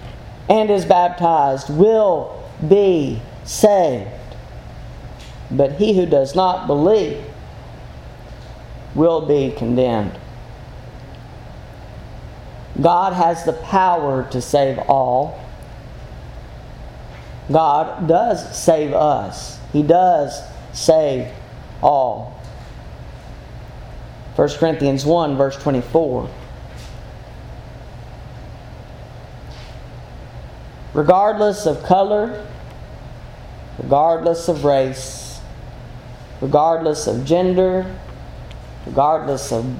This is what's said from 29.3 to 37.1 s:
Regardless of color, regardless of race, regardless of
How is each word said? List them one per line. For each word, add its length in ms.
Regardless 720
of 160
color, 640
regardless 720
of 160
race, 760
regardless 680
of 160